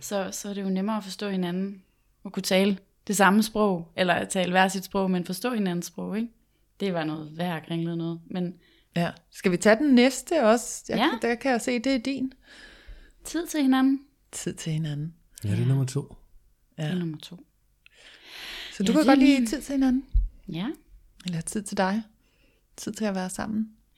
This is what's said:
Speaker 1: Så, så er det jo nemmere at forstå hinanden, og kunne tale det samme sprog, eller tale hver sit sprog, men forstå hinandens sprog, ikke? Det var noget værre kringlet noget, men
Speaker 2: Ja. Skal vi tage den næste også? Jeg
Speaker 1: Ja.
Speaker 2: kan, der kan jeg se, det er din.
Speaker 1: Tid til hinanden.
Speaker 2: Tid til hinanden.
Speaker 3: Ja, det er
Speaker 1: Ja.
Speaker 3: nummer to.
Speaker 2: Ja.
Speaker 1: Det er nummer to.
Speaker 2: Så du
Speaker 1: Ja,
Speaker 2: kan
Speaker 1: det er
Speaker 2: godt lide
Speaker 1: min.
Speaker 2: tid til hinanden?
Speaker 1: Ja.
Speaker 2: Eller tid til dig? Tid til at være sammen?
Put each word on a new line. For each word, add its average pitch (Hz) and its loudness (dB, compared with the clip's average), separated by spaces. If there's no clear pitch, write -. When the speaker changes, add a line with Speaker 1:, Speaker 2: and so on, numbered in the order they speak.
Speaker 1:
Så, 196 -4
så - -10
er 202 -8
det 202 -6
jo 190 -4
nemmere 196 -2
at 208 -8
forstå 196 -8
hinanden, 190 -4
og 196 -14
kunne 196 -4
tale 190 2
det 202 -2
samme 202 6
sprog, 202 0
eller 180 2
tale 180 -2
hver 190 4
sit 190 -4
sprog, 190 -2
men 180 0
forstå 185 -6
hinandens 175 -2
sprog, 180 -8
ikke? 226 -4
Det 196 -2
var 160 -2
noget 156 -8
værre 170 -4
kringlet 170 -4
noget, 165 -4
men 180 -6
Speaker 2:
Ja. 170 0
Skal - -2
vi 175 2
tage 208 6
den 294 4
næste 262 4
også? - 2
Jeg - -2
Speaker 1:
Ja. 262 4
Speaker 2:
kan, 233 -2
der 240 0
kan 262 -2
jeg 233 0
se, 247 0
det 269 0
er 254 0
din. 262 -4
Speaker 1:
Tid 330 -6
til 311 -2
hinanden. 269 4
Speaker 2:
Tid - -6
til - -6
hinanden. 156 -4
Speaker 3:
Ja, 107 -4
det 110 0
er 117 0
Speaker 1:
Ja. 123 2
Speaker 3:
nummer 135 2
to. 139 -6
Speaker 2:
Ja. 160 -6
Speaker 1:
Det 151 -4
er 180 -2
nummer 165 -6
to. - -18
Speaker 2:
Så 208 -4
du 220 4
Speaker 1:
Ja, 269 2
Speaker 2:
kan 311 6
Speaker 1:
det 220 4
er - 10
Speaker 2:
godt 269 8
lide 277 8
Speaker 1:
min. 233 0
Speaker 2:
tid 247 -4
til - -8
hinanden? 262 2
Speaker 1:
Ja. 180 -6
Speaker 2:
Eller 165 -4
tid 202 -6
til 202 -10
dig? 196 0
Tid - -8
til 220 -6
at 202 -2
være 185 -4
sammen? 220 -4